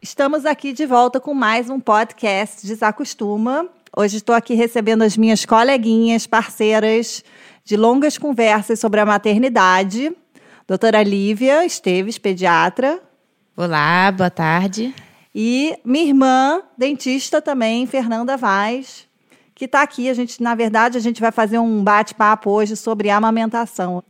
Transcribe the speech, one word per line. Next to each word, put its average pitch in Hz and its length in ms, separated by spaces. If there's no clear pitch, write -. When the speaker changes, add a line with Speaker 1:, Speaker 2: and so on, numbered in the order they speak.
Speaker 1:
Estamos 277 420
aqui 285 280
de 269 120
volta 247 360
com 294 120
mais 240 380
um 269 80
podcast 214 880
Desacostuma. 220 1000
Hoje 202 200
estou 226 180
aqui 233 200
recebendo 226 480
as 214 140
minhas 220 280
coleguinhas, 226 840
parceiras 220 960
de 208 120
longas 254 420
conversas 226 600
sobre 214 180
a 208 80
maternidade, 208 1040
doutora 214 380
Lívia 214 600
Esteves, 190 540
pediatra. 185 840
Speaker 2:
Olá, 170 540
boa 185 200
tarde. 190 640
Speaker 1:
E 254 520
minha 294 220
irmã, 269 540
dentista 269 640
também, 247 460
Fernanda 240 500
Vaz, 226 680
que 262 140
tá 277 120
aqui. 262 300
A 262 40
gente, 240 280
na 233 140
verdade, 226 420
a - 20
gente 226 200
vai 226 100
fazer 226 300
um 220 240
bate-papo 208 680
hoje 214 240
sobre 208 360
amamentação. 220 1000